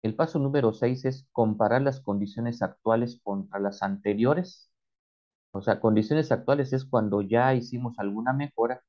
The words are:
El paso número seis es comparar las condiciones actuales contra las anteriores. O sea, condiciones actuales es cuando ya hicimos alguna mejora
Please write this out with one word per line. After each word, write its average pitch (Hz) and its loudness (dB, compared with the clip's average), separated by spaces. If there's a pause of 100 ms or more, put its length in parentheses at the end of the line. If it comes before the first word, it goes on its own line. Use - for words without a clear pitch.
El 110 -2
paso 160 -2
número 139 2
seis 127 -2
es 131 -4
comparar 113 2
las 135 -2
condiciones 107 -4
actuales 117 0
contra 98 -6
las 98 -4
anteriores. 107 -2 (800)
O 98 -8
sea, 107 0
condiciones 113 2
actuales 135 0
es 131 -2
cuando 104 0
ya 120 4
hicimos 120 -4
alguna 110 -2
mejora 127 -2